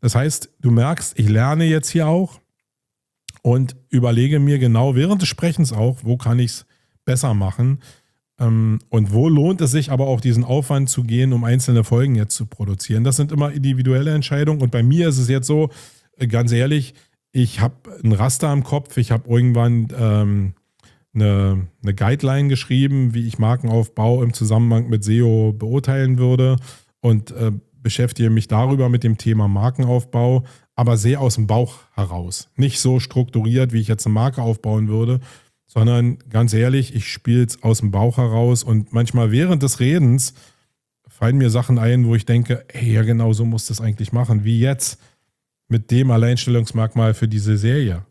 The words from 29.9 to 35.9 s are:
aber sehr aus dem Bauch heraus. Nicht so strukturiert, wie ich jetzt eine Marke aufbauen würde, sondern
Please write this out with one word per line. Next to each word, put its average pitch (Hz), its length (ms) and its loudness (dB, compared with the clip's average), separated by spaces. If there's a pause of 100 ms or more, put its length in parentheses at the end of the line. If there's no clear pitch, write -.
aber 120 220 2
sehr 123 240 0
aus 123 140 0
dem 110 120 -2
Bauch 117 300 -2 (160)
heraus. 87 640 -8
Nicht 127 240 0
so 127 180 2
strukturiert, 123 720 0
wie 113 80 0
ich 104 80 -4
jetzt 107 180 -2
eine 107 80 0
Marke 127 280 -2
aufbauen 110 480 -2
würde, 117 320 0 (460)
sondern 120 500 0 (120)